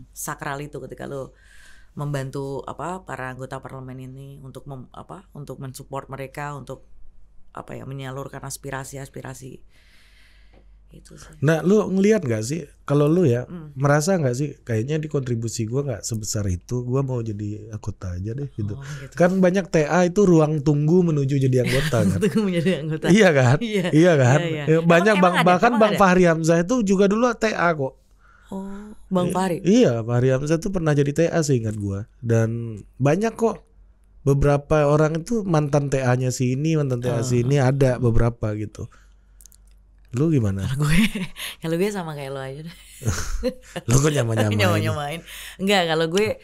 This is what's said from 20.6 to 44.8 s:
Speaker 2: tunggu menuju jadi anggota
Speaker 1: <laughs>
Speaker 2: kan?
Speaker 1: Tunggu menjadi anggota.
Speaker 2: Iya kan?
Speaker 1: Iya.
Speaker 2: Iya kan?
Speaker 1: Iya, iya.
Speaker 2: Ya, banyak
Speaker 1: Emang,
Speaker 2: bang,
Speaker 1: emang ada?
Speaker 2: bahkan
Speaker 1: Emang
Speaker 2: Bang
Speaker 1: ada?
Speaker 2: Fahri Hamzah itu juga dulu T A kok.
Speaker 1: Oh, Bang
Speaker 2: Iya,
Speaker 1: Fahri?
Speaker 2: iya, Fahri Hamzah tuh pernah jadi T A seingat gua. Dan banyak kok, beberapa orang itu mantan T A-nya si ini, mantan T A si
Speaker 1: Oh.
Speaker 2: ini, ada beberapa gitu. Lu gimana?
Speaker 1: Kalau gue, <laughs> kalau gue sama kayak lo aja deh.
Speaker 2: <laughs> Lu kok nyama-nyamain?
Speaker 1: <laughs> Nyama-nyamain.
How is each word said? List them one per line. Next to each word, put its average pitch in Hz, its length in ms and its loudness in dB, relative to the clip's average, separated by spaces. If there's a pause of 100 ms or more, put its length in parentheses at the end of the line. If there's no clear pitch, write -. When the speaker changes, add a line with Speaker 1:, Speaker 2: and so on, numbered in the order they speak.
Speaker 2:
tunggu 151 440 4
menuju 143 360 0
jadi 127 220 4
anggota 127 400 0
Speaker 1:
<laughs> - 60 4
Speaker 2:
kan? 95 120 2
Speaker 1:
Tunggu 214 240 2
menjadi 180 260 0 (100)
anggota. 156 260 -4
Speaker 2:
Iya 190 240 6
kan? 131 300 4
Speaker 1:
Iya. 208 280 -2
Speaker 2:
Iya 165 260 6
kan? 131 260 6
Speaker 1:
Iya, 170 120 -2
iya. 147 160 -6
Speaker 2:
Ya, 160 120 4
banyak 175 340 6
Speaker 1:
Emang, 190 100 4
Speaker 2:
bang, 180 80 6
Speaker 1:
emang - 40 -4
ada? 170 120 4
Speaker 2:
bahkan 190 240 4
Speaker 1:
Emang 214 80 2
Speaker 2:
Bang 214 120 6
Speaker 1:
ada? - 80 0
Speaker 2:
Fahri 180 260 6
Hamzah 165 320 4
itu 175 220 0
juga 196 260 2
dulu 220 260 2
T 220 160 -2
A 175 220 0
kok. 139 240 -4 (540)
Speaker 1:
Oh, 202 420 -12 (160)
Bang 180 240 0
Speaker 2:
Iya, 175 60 -4
Speaker 1:
Fahri? 180 240 0
Speaker 2:
iya, 190 400 6
Fahri 120 280 2
Hamzah 147 300 0
tuh 196 120 -4
pernah 165 200 0
jadi 143 220 2
T 151 120 0
A 170 160 0
seingat 113 380 0
gua. 101 380 -6
Dan 113 640 -2 (140)
banyak 170 360 2
kok, 220 300 -2 (580)
beberapa 143 680 2
orang 156 320 2
itu 208 240 -4
mantan 147 400 2
T 135 160 -2
A-nya 127 320 0
si 127 240 0
ini, 160 160 0
mantan 135 240 0
T 123 80 -6
A 117 160 -2
si 123 160 0
Speaker 1:
Oh. 120 80 0
Speaker 2:
ini, 139 160 2
ada 131 340 2
beberapa 117 580 2
gitu. - 360 -10 (1200)
Lu 131 160 0
gimana? 101 400 0
Speaker 1:
Kalau 135 160 -4
gue, 151 160 4 (320)
<laughs> - 320 -14
kalau 165 140 -4
gue 190 120 0
sama 165 300 -8
kayak 139 160 -10
lo 135 80 -8
aja 139 240 -12
deh. 170 100 -16 (540)
Speaker 2:
<laughs> - 560 -6
Lu 117 80 2
kok 143 160 2
nyama-nyamain? 113 480 0
Speaker 1:
<laughs> - 0 -
Nyama-nyamain. 143 640 -2 (360)